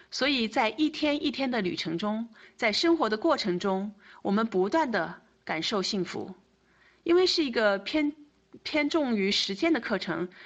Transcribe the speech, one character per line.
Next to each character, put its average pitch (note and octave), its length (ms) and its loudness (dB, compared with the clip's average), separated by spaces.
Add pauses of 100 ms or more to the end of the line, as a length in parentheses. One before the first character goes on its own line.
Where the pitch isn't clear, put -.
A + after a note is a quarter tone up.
(100)
所 - 180 -2
以 B3+ 180 2
在 A3 240 2
一 D4 200 0
天 D4 340 0
一 D4 60 0
天 C4 200 -2
的 A#3+ 120 0
旅 F3 120 -2
程 E3 220 -4
中， G#3+ 320 -4 (280)
在 A#3 160 0
生 E4+ 260 4
活 C4 100 2
的 G#3+ 80 0
过 C#4+ 200 2
程 F#3 220 0
中， G3 360 -2 (260)
我 G#3 100 -4
们 G#3+ 160 2
不 G3 220 2
断 D#4 220 2
地 F3 320 -4 (220)
感 D#3+ 180 -4
受 G3+ 200 -2
幸 F#3 220 -2
福。 A2+ 300 -8 (680)
因 E4+ 120 2
为 F#4 120 6
是 F4+ 160 2
一 C#4 80 -2
个 G#3+ 280 2
偏， D4 340 0 (500)
偏 D4 280 0
重 C4+ 260 2
于 G3 160 2
实 - 220 -2
践 E4 180 2
的 C4 80 0
课 A3 160 -2
程， F3 320 -4 (180)